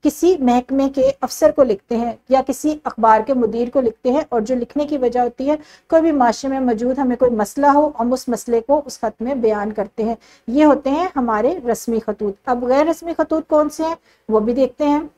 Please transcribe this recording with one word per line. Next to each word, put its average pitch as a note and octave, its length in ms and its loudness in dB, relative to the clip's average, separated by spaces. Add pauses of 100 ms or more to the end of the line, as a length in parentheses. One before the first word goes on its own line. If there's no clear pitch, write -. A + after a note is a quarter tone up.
किसी E4 320 2
महकमे C4 520 0
के C4+ 140 -2
अफसर C4+ 480 0
को D4+ 120 2
लिखते A3+ 320 -2
हैं A#3 220 -4 (140)
या C4 120 4
किसी C#4 300 -4 (140)
अखबार A3+ 360 4
के C4+ 120 -2
मुदीर A#3 360 0
को C#4 100 0
लिखते A#3+ 300 -2
हैं D4+ 220 0
और A#3+ 80 0
जो A3+ 140 -2
लिखने B3+ 300 -4
की D4 140 -4
वजह B3 240 0
होती A#3+ 240 -4
है D4+ 100 0 (340)
कोई D#4+ 100 4
भी D#4+ 120 2
माशरे B3+ 380 0
में C4+ 100 -2
मौजूद B3 380 0
हमें B3 180 0
कोई B3 140 2
मसला A#3+ 400 0
हो, D4 280 4
हम A#3+ 140 0
उस B3+ 160 -4
मसले A#3 320 -2
को C#4 200 0
उस C#4 180 -14
खत A3 240 -6
में B3+ 180 -4
बयान G#3+ 300 0
करते G#3+ 320 -6
हैं, A3+ 140 -2 (320)
ये C#4 160 2
होते D4 260 4
हैं E4+ 260 0
हमारे A#3+ 500 0
रस्मी A3+ 340 -2
खतूत। G#3 360 -6 (100)
अब B3 220 -2
गैर C#4 200 4
रस्मी E4 260 -6
खतूत D#4+ 340 -2
कौन D4+ 200 2
से D#4+ 160 -6
हैं E4 120 -4 (320)
वो A3 120 2
भी A3+ 120 -2
देखते C4 320 -2
हैं। D4 200 0 (140)